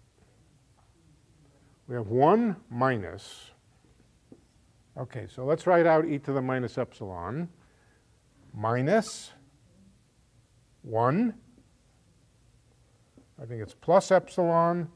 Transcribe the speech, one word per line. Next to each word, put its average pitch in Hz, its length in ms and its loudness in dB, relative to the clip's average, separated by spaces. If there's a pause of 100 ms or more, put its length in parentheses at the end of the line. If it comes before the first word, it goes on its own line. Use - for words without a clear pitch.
(1900)
We 123 80 -10
have 110 140 -8
one 175 480 4 (120)
minus, 117 800 -4 (1500)
okay, 120 300 -12
so 127 180 -12
let's 160 200 -2
write 170 220 6
out 160 180 4
e 147 140 -4
to 139 120 -8
the 135 100 -2
minus 127 360 -4
epsilon, 113 720 -8 (1040)
minus 127 760 -2 (1500)
one, 135 500 0 (2000)
I 123 40 -14
think 113 180 -10
it's - 100 -14
plus 185 380 2
epsilon, 170 840 2